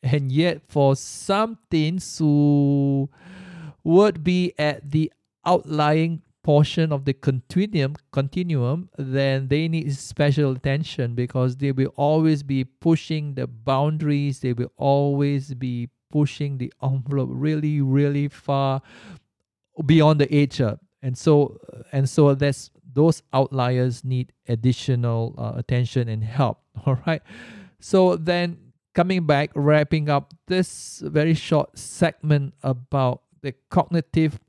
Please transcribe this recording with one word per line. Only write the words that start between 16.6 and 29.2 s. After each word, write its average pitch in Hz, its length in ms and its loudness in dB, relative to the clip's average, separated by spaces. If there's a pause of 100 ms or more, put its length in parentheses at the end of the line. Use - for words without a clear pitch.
envelope 135 520 -2
really, 151 480 -2
really 143 480 0
far 135 520 -2 (1040)
beyond 151 360 6
the 147 140 2
age. 143 260 2
Uh, 110 160 0 (260)
and 127 140 -6
so, 147 420 2 (340)
and 135 160 2
so 143 260 4
that's, 139 360 -2 (220)
those 151 300 2 (100)
outliers 127 720 0
need 127 280 -4 (160)
additional, 117 880 0
uh, 113 200 -6
attention 123 520 -2
and 110 160 -4
help. 117 360 -2 (120)
<laughs> - 140 -8
All 131 200 0
right. 160 160 -2 (580)
So 185 360 2
then 175 420 -2 (360)
coming 180 320 0